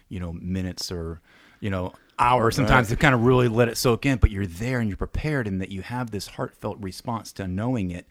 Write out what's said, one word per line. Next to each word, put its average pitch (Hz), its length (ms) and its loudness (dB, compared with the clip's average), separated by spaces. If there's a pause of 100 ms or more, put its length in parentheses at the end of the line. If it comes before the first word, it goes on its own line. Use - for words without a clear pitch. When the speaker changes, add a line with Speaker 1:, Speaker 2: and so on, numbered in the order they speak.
Speaker 1:
you 95 100 -8
know, 87 140 -6
minutes 90 580 -6
or, 82 300 -8 (380)
you 107 100 -4
know, 92 240 -4 (260)
hours 120 380 4
Speaker 2:
Right. 131 100 2
Speaker 1:
sometimes 120 220 4
to 117 60 0
kind 143 180 4
of 113 100 2
really 127 240 6
let 117 200 4
it 113 100 -4
soak 117 280 2
in, 135 120 2
but 113 140 6
you're 98 160 -2
there 117 320 -4
and 110 100 0
you're 92 80 -4
prepared, 131 500 -4
and 95 140 -2
that - 80 -6
you 95 140 -8
have 123 260 -6
this 101 180 -8
heartfelt - 520 -8
response 107 540 -8
to 98 140 -8
knowing 101 440 -2
it 87 200 -10